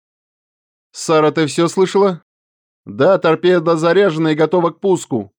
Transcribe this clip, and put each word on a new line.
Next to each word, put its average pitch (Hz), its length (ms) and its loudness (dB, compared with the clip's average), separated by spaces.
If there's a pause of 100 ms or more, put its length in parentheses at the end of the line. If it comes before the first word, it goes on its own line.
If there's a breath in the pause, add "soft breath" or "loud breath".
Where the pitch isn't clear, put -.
(920)
"Сара, 156 400 0
ты 160 140 0
все 170 220 -2
слышала?" 190 560 0 (600)
"Да, 143 320 0
торпеда 165 600 0
заряжена 165 540 0
и 151 40 0
готова 165 360 0
к - 80 -20
пуску". 139 600 -4